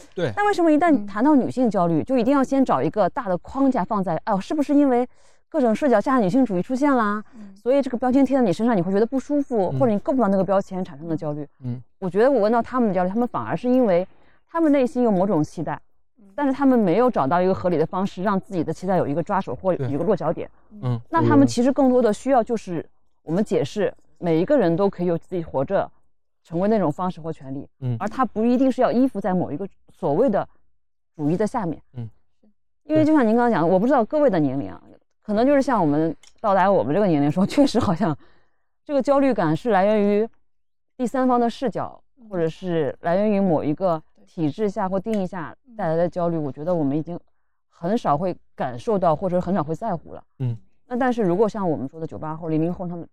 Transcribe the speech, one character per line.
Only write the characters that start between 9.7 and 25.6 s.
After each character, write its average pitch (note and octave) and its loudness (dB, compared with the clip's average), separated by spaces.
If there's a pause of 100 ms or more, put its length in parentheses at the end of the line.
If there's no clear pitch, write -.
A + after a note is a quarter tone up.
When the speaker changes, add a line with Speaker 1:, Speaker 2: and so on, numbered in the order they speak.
Speaker 1:
嗯。 C3+ -2
Speaker 2:
或 C4+ 2
者 A#3 2
你 G#3 0
够 - -4
不 C4 0
到 G#3+ 2
那 G3 2
个 F#3+ 2
标 F#3+ 0
签 F#3 -6
产 E3+ -14
生 E3 -10
的 D#3+ -4
焦 D3+ -6
虑？ D3 -10 (160)
Speaker 1:
嗯。 B2 -8 (200)
Speaker 2:
我 F#3+ -6
觉 F#3+ 2
得 C4+ 4
我 C4+ 2
问 G3+ 2
到 A#3 2
他 B3 -4
们 A#3+ 2
的 F#3 -2
焦 F3+ 2
虑， F3+ -2
他 F#3+ -6
们 A#3+ 0
反 C3+ -6
而 A2+ -6
是 B3 -4
因 B3+ 4
为 F#3 2 (400)
他 E4 -4
们 D#4 4
内 C#4 2
心 B3 -2
有 A3+ 4
某 F#3+ 2
种 E3+ 2
期 - -10
待， D3 -8 (400)
Speaker 3:
嗯。 - -20 (100)
Speaker 2:
但 C#4+ 0
是 C4+ 0
他 C4+ 0
们 B3+ 6
没 F#3 2
有 B3 4
找 C#3+ 0
到 F3 2
一 F3+ 2
个 F#3+ 4
合 F#3 -2
理 F3 0
的 D#3 2
方 F#3+ -4
式， F3+ -8
让 F#3+ 0
自 F#3+ -10
己 D#3+ 0
的 D#3 -4
期 F3+ -10
待 F#3+ 2
有 C#3 2
一 C#3 -4
个 E3 -2
抓 F#3+ -2
手 - -6
或 - -4
有 C3+ -4
一 C3 -4
个 D3 -2
落 G3+ 0
脚 E3 -2
点。 - -10 (220)
Speaker 1:
对。 E3 -8
嗯。 A#2+ -2 (120)
Speaker 2:
那 E4 2
他 D#4 4
们 C#4 8
其 - 0
实 B3+ 2
更 C4 2
多 B3+ 4
的 A3+ 4
需 B3+ -2
要 B3 4
就 A3+ -4
是 E3+ -6 (380)
我 - -8
们 F#3 2
解 D#3+ 0
释， F#3 -4 (240)
每 E3 0
一 F3 2
个 D4 2
人 F3 2
都 G3 0
可 F3+ -6
以 - 0
有 E3+ 0
自 - -10
己 E3+ -4
活 C#3 -4